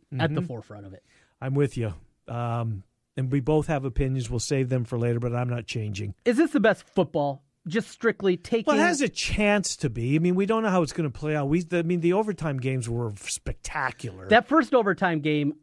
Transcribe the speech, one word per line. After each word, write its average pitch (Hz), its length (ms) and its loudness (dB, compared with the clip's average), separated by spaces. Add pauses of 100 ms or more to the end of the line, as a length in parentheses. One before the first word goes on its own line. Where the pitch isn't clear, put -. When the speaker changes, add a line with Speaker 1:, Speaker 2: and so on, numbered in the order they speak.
(180)
Speaker 1:
at 151 160 0
the 165 60 0
Speaker 2:
Mm-hmm. 180 80 -4
Speaker 1:
forefront 104 380 -12
of 95 60 -16
it. 95 100 -20 (380)
Speaker 2:
I'm 135 140 -4
with 143 220 2
you. 110 180 -4 (340)
Um, 117 560 -4 (320)
and 131 160 -2
we 143 80 2
both 151 280 2
have 143 160 -2
opinions. 131 460 0
We'll 120 100 -2
save 135 280 0
them 127 160 0
for 117 140 -4
later, 117 200 0
but 120 160 -2
I'm 123 140 -2
not 120 180 -6
changing. 101 480 -6 (100)
Speaker 1:
Is 233 120 4
this 311 160 4
the 277 80 2
best 208 280 2
football? 143 540 0 (240)
Just 180 220 -2
strictly 196 480 0
taking 226 300 -2
Speaker 2:
Well, 294 120 4
it 320 80 6
has 330 140 2
a 254 80 2
chance - 720 0
to 151 100 -2
be. 117 280 0
I - 20 4
mean, 180 160 2
we 190 100 2
don't 220 180 0
know 220 60 2
how 180 140 4
it's 151 100 -2
gonna 156 160 -2
play 151 260 -4
out. 143 140 0
We, 165 140 2
the, 175 160 -2
I 170 40 2
mean, 170 180 0
the 170 120 2
overtime 175 460 -2
games 127 320 -2
were 117 260 -2
spectacular. - 1120 -8
Speaker 1:
That 220 180 6
first 285 280 2
overtime 190 460 2
game, 151 420 0